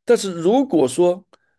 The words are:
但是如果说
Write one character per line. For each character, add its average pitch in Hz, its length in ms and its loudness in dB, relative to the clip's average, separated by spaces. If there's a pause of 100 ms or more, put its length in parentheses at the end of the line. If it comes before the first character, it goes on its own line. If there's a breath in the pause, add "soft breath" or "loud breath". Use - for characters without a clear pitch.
但 240 100 2
是 196 160 -6
如 196 340 0
果 147 220 0
说 175 340 0 (360)